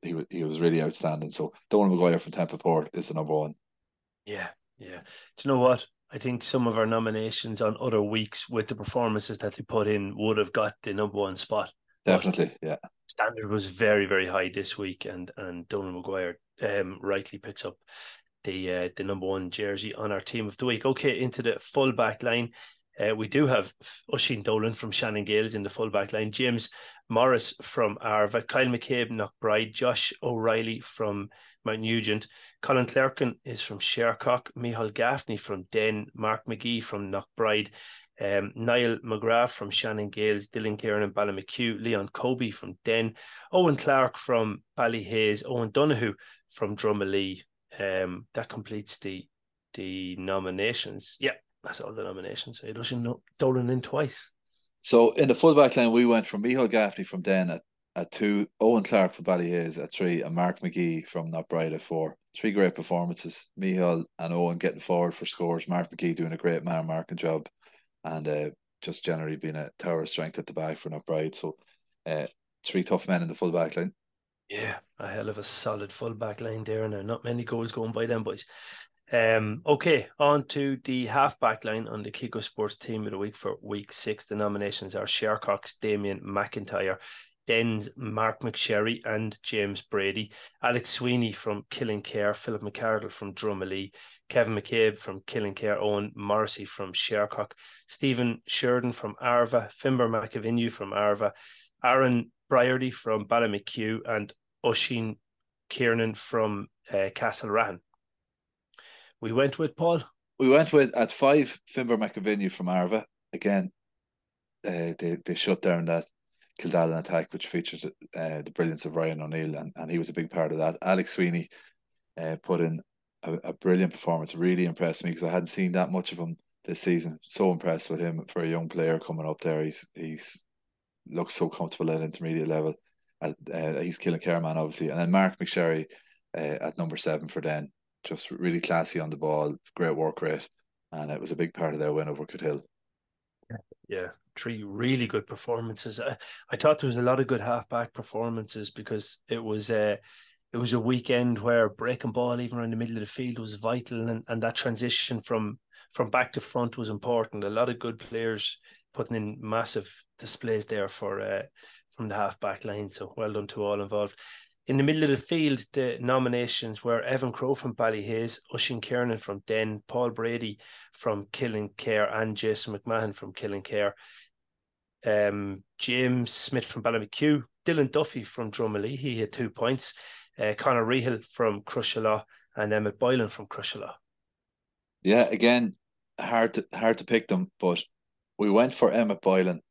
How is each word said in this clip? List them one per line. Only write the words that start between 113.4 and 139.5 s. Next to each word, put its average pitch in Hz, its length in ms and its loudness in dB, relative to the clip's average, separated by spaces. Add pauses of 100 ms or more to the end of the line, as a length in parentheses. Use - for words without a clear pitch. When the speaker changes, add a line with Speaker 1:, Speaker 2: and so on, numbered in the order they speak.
Speaker 1:
uh, 85 320 -2
they, 87 260 -2
they 90 100 -4
shut 95 280 0
down 85 240 2
that 82 180 0 (560)
Kildallan 82 380 2
attack, 82 340 -2
which - 140 -10
features, - 380 -6
uh, 80 580 -8
the - 120 -12
brilliance 82 300 -2
of 80 120 -6
Ryan 80 260 -2
O'Neill, 78 340 -4
and, 76 200 -10
and 80 140 -10
he 85 80 0
was 78 120 -2
a 76 40 -10
big 82 160 -4
part 78 220 0
of 78 60 -4
that. 80 240 0
Alex 92 320 2
Sweeney, 85 340 0 (720)
uh, 80 220 -4
put 87 180 0
in 80 200 0 (420)
a, 82 100 -6 (120)
a - 100 -8
brilliant 92 380 2
performance. 80 420 -2
Really 90 320 2
impressed 82 380 -2
me 87 100 -2
'cause 85 100 -6
I 82 60 0
hadn't 87 180 0
seen 92 240 0
that 90 180 2
much 90 220 -2
of 87 60 -10
him 82 180 -6 (280)
this 87 160 -6
season. 82 420 0
So - 280 2
impressed 82 380 -2
with 80 120 -4
him 82 280 -4
for 87 140 -4
a 80 60 -2
young 82 200 -2
player 80 320 0
coming 80 260 -6
up 78 140 -4
there. 78 240 0
He's, 78 300 -6
he's - 480 -10 (640)
looks 82 280 -4
so 85 140 0
comfortable 82 420 -4
at 80 120 0
intermediate 80 460 -2
level. 78 260 0 (480)
At, 78 140 -4 (160)
uh, 80 280 -2
he's 85 180 -4
Killing 85 220 0
Care 85 200 2
man, 80 180 -2
obviously. 78 320 -2
And 73 80 -2
then 85 120 2
Mark 95 280 6
McSherry, 82 480 0 (500)
uh, 80 40 -4 (200)
at 78 160 -6
number 80 220 -4
seven 78 300 -2
for - 120 -6
Den. 76 300 -4 (340)
Just - 260 -8
really 85 300 0
classy 82 400 0
on 78 80 -4
the 78 80 -6
ball, 76 380 0 (200)